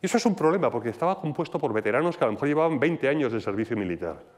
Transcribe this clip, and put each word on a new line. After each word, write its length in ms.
Y 60
eso 100
es 80
un 100
problema, 360
porque 180
estaba 320
compuesto 380
por 160
veteranos 420
que 80
a 20
lo 60
mejor 160
llevaban 320
veinte 260
años 260
de 100
servicio 340
militar. 460